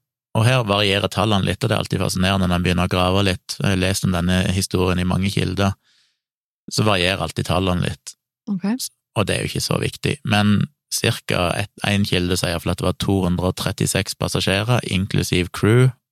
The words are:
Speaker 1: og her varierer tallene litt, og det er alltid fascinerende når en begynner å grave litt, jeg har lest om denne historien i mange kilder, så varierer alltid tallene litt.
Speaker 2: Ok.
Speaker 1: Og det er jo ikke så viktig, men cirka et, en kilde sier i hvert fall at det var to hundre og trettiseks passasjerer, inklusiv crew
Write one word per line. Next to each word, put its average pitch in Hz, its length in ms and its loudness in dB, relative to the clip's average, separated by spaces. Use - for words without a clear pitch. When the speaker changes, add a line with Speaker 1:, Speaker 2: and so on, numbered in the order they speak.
Speaker 1:
og 113 100 4
her 127 180 2
varierer 98 460 2
tallene 101 340 0
litt, 95 200 -2
og 113 60 2
det 107 60 2
er 101 60 0
alltid 95 180 -2
fascinerende 95 480 0
når 87 80 0
en 87 80 0
begynner 90 240 2
å - 20 -2
grave 92 360 2
litt, - 340 -4
jeg 98 80 0
har 98 80 0
lest 95 300 -2
om 95 60 2
denne 90 420 2
historien 92 460 0
i 90 40 -2
mange 90 260 0
kilder, 95 440 -2
så - 120 -2
varierer 95 360 2
alltid 80 260 -4
tallene 90 360 0
litt. - 340 -8
Speaker 2:
Ok. 196 160 -6
Speaker 1:
Og 104 100 2
det - 80 0
er - 80 -2
jo 98 60 -4
ikke - 120 -4
så - 200 0
viktig, - 420 -4
men 104 440 2
cirka - 680 -2
et, 98 120 -4
en 101 220 2
kilde 90 320 0
sier 87 120 -2
i 85 40 -2
hvert 85 100 -4
fall 87 80 0
at 87 60 -2
det - 80 -2
var 92 80 2
to 98 320 0
hundre 87 260 0
og - 60 -2
trettiseks - 580 -2
passasjerer, 101 720 0
inklusiv 92 640 0
crew 123 400 4